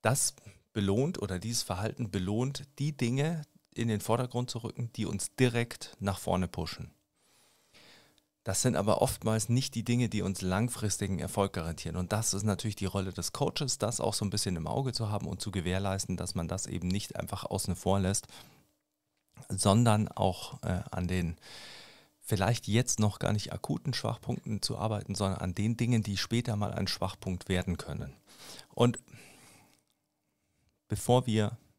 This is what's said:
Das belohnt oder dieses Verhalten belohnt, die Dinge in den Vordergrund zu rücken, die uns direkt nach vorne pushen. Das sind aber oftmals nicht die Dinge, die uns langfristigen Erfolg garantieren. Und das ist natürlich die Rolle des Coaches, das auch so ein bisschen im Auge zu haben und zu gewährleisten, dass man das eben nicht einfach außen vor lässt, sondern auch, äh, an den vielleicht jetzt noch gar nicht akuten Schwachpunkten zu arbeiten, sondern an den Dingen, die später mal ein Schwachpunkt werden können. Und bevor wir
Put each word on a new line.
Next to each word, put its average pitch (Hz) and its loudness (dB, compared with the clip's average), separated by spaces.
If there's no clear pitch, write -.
Das 123 2
belohnt 110 2
oder 92 -4
dieses 113 -2
Verhalten 101 -4
belohnt, 104 -2
die 143 0
Dinge 143 0
in 117 -2
den 104 2
Vordergrund 123 0
zu - -4
rücken, 113 -6
die 110 -2
uns - -4
direkt 120 2
nach 98 0
vorne 90 0
pushen. - -6
Das 98 -2
sind 120 4
aber 101 4
oftmals - 2
nicht 127 2
die 110 -2
Dinge, 120 2
die 214 0
uns 92 -2
langfristigen 98 0
Erfolg 98 0
garantieren. 82 -4
Und 90 -2
das 107 2
ist 98 -2
natürlich 107 0
die - -4
Rolle 95 -2
des - -6
Coaches, - -2
das 113 -2
auch 110 2
so - -2
ein 98 0
bisschen 95 0
im 78 -4
Auge 127 -2
zu 113 -2
haben 107 -2
und - -6
zu 107 -6
gewährleisten, 95 -2
dass 87 -6
man 85 -2
das 90 -4
eben 90 -2
nicht 98 -2
einfach - -6
außen - -2
vor 98 2
lässt, 95 0
sondern 107 6
auch, - -2
äh, 90 0
an 87 -2
den 87 0
vielleicht 104 0
jetzt 110 2
noch 104 4
gar - 2
nicht 104 -2
akuten - -4
Schwachpunkten 110 -4
zu - -2
arbeiten, 104 -4
sondern 95 0
an 92 -2
den 113 2
Dingen, 117 4
die 101 -2
später 117 0
mal 104 -2
ein 98 -2
Schwachpunkt - -4
werden 90 0
können. - -8
Und 120 4
bevor 123 4
wir 107 2